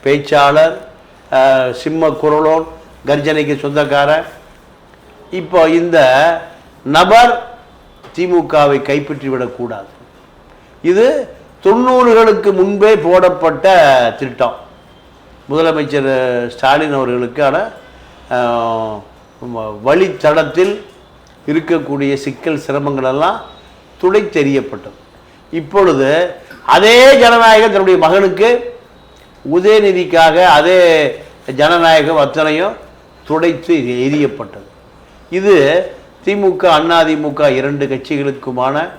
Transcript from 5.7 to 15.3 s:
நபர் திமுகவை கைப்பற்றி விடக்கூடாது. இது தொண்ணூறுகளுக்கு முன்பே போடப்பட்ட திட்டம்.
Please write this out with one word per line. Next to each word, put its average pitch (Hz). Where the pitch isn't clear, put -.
நபர் 196
திமுகவை 151
கைப்பற்றி 143
விடக்கூடாது. 120
இது 233
தொண்ணூறுகளுக்கு 226
முன்பே 202
போடப்பட்ட 165
திட்டம். 123